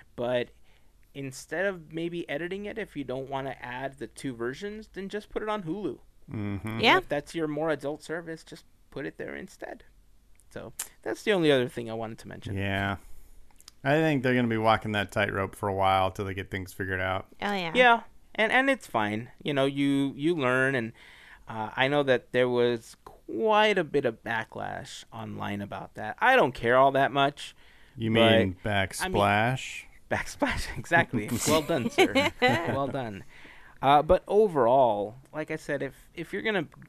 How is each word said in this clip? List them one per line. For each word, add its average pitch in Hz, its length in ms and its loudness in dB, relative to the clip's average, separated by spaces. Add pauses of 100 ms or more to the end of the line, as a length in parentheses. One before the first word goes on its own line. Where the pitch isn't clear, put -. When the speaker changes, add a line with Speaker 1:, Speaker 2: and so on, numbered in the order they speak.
(160)
Speaker 1:
but 123 360 -2 (640)
instead 139 520 -6
of 170 260 -6
maybe 170 380 -8
editing 175 360 -6
it, 208 120 -12
if 202 180 -10
you 143 80 -6
don't 131 260 -8
wanna 135 300 -6
add 135 380 -8
the 117 100 -8
two 135 260 -8
versions, 170 600 -8
then 190 160 -10
just 208 200 -10
put 226 140 -6
it 214 60 -4
on 214 140 -4
Hulu. 165 360 -6 (320)
Speaker 2:
Mm-hmm. 104 480 -6
Speaker 3:
Yeah. 254 200 4
Speaker 1:
If 359 100 -6
that's 147 260 -6
your 160 140 -2
more 151 200 -4
adult 143 340 -6
service, 160 420 -10
just - 200 -18 (260)
put 139 140 -10
it 160 120 -12
there - 180 -10
instead. - 500 -14 (640)
So - 240 -14 (280)
that's - 220 -8
the 220 100 2
only 165 180 4
other 127 180 4
thing 117 200 -10
I 110 40 -8
wanted 113 260 -8
to - 80 -16
mention. 98 300 -8
Speaker 2:
Yeah. 98 400 -2 (840)
I 135 120 0
think 156 260 2
they're 127 140 2
gonna 123 140 2
be 113 80 0
walking 110 340 2
that 101 200 -2
tightrope 98 440 0
for 104 140 -6
a 98 40 -2
while 95 380 4
till 101 140 -6
they 95 80 -6
get 95 180 -8
things 95 220 -8
figured 95 260 -4
out. 92 260 -2 (160)
Speaker 3:
Oh, 202 120 -4
yeah. 175 200 -4
Speaker 1:
Yeah, 233 280 6 (340)
and, 214 160 0
and 262 180 2
it's - 160 0
fine. 107 440 -2 (120)
You 151 120 -2
know, 135 120 2
you, 139 500 0
you 151 200 0
learn, 131 400 2
and, 113 180 -2 (540)
uh, 110 280 -6
I 131 120 2
know 147 160 2
that 127 280 0
there 123 160 4
was 120 480 0 (100)
quite 214 720 2
a 175 40 2
bit 139 220 0
of 113 180 -4
backlash 107 880 -8
online 104 500 -8
about 98 340 -12
that. 107 240 -8
I 247 160 6
don't 160 180 4
care 120 240 4
all 135 140 8
that 135 200 2
much, 139 440 0 (420)
Speaker 2:
You 113 140 0
Speaker 1:
but, 113 80 4
Speaker 2:
mean 113 100 8
Speaker 1:
I 113 140 8
mean, 92 200 -2
Speaker 2:
backsplash? 107 1200 0 (280)
Speaker 1:
backsplash, - 600 -2
<laughs> - 60 -12
exactly. 165 500 0 (100)
Speaker 2:
<laughs> - 100 -4
Speaker 1:
Well 156 160 4
done, 160 260 -2
sir. 294 460 2
Speaker 3:
<laughs> - 60 -10
Speaker 1:
Well 254 460 0
done. 117 360 -8 (580)
Uh, 143 220 6
but 170 240 4
overall, 123 880 4 (180)
like 151 160 -6
I 156 60 -6
said, 147 260 -4
if, 135 140 -8 (180)
if 165 200 -12
you're 196 100 -6
gonna 202 240 0 (220)